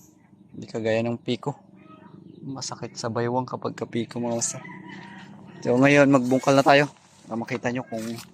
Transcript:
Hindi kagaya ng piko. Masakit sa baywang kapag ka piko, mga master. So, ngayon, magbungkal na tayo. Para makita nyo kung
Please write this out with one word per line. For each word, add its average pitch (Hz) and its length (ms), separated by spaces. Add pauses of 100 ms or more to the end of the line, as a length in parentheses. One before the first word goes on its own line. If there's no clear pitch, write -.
(520)
Hindi 113 160
kagaya 110 320
ng 117 160
piko. 123 400 (880)
Masakit 127 560
sa 123 80
baywang 120 400
kapag 123 240
ka - 160
piko, 120 320
mga 120 160
master. - 280 (1000)
So, 123 160
ngayon, 139 320
magbungkal 131 480
na 131 40
tayo. 143 280 (360)
Para 113 120
makita 120 320
nyo 123 160
kung 113 160 (300)